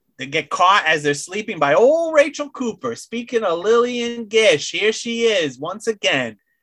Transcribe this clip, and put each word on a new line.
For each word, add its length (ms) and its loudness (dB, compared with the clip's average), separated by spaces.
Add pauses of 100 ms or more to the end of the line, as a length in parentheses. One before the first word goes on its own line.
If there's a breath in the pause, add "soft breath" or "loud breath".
(180)
they 80 -10
get 240 -4
caught 380 4
as 160 0
they're 100 2
sleeping 460 -8
by 160 4
old 400 4
Rachel 340 0
Cooper. 460 -6
Speaking 480 -6
of 160 0
Lillian 680 0
Gish, 460 2
here 200 -2
she 340 -6
is 340 -2
once 260 -10
again. 520 -2 (260)